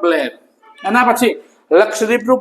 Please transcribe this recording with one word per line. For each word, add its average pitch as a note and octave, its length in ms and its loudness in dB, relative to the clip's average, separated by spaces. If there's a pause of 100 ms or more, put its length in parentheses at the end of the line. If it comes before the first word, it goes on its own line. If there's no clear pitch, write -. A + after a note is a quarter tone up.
બ્લેર. D#3 260 0 (580)
એના A#3+ 220 2
પછી A3+ 240 0 (380)
લક્ષદ્વીપનું A3 680 0